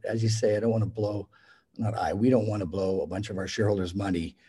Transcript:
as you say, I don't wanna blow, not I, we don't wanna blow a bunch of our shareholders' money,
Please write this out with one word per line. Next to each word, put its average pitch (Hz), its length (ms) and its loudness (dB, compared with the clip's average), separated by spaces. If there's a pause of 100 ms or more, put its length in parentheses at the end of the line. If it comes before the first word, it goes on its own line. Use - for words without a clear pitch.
as 110 180 -2
you 113 60 4
say, 110 280 2
I 104 40 0
don't 113 120 2
wanna 110 140 2
blow, 104 420 -4 (480)
not 110 200 -2
I, 80 160 -2
we 107 180 4
don't 110 180 4
wanna 104 180 -2
blow 95 360 0
a 71 40 -4
bunch 92 240 -6
of 95 80 -6
our 98 80 -4
shareholders' 98 480 0
money, 90 420 -2 (120)